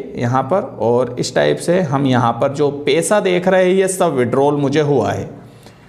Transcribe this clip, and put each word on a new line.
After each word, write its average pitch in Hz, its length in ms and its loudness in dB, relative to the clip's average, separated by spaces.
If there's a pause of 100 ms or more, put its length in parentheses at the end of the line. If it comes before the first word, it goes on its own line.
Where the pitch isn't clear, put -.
(160)
यहाँ 123 260 0
पर, 185 200 -2 (180)
और 120 380 0
इस - 160 -4
टाइप 147 240 2
से 175 240 0
हम 139 240 0
यहाँ 120 260 2
पर 131 200 -2
जो 147 180 0 (100)
पैसा 160 400 0
देख 180 280 0
रहे 185 160 4
हैं 180 80 4
ये 190 160 2
सब 175 260 0
विड्रॉल 135 420 2
मुझे 143 260 0
हुआ 131 300 0
है। 98 160 -8 (600)